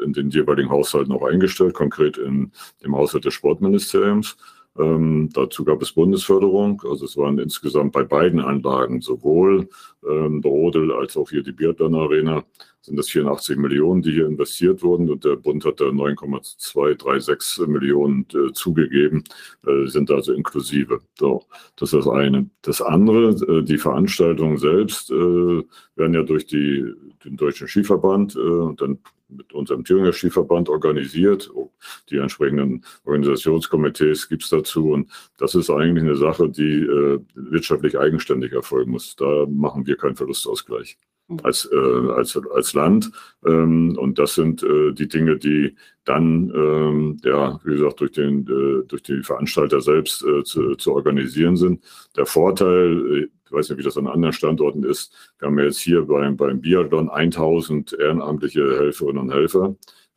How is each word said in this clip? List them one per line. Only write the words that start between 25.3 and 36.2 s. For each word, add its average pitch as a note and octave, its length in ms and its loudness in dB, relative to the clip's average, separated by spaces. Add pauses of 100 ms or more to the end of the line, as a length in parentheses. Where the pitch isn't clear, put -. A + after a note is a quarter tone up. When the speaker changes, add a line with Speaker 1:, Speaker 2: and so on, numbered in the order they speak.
Speaker 1:
werden D#2+ 180 2
ja D#2+ 80 2
durch D#2 240 -2
die, C#2+ 480 -2 (300)
den C2+ 120 -12
Deutschen C#2+ 300 -4
Skiverband, G2+ 720 2
äh, - 20 -12
und E2 420 0
dann C#2 180 -4 (300)
mit C2+ 240 -20
unserem C2+ 320 -6
Thüringer F#2 300 4
Skiverband F2 560 0
organisiert. D2+ 800 0 (580)
Die D2 80 -4
entsprechenden C#2 720 -2 (180)
Organisationskomitees D2+ 1300 0
gibt's D#2+ 180 -6
dazu. D#2 440 0
Und C#2+ 180 -2 (260)
das - 180 -2
ist F2 140 2
eigentlich D#2+ 360 2
eine D2+ 120 2
Sache, D#2 320 2